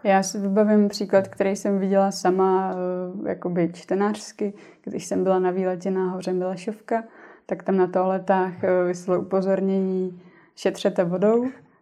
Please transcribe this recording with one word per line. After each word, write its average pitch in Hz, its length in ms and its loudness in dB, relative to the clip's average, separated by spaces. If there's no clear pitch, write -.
Já 196 200 4
si 208 160 -6
vybavím 208 500 4
příklad, 196 380 0
který 196 280 0
jsem 196 240 -2
viděla 196 320 2
sama, 190 640 2
eh, 208 40 -2
jakoby 175 440 0
čtenářsky. 202 800 -4
Když - 220 -8
jsem 185 180 -2
byla 185 160 2
na 185 120 0
výletě 185 400 -2
na 190 200 -2
hoře 185 220 -4
Milašovka, 190 720 -4
tak 180 180 -6
tam 190 140 2
na 180 100 4
toaletách, 185 760 0
eh, 185 240 2
viselo 180 320 -2
upozornění: 190 1000 0
„Šetřete 190 480 -2
vodou“, 208 420 2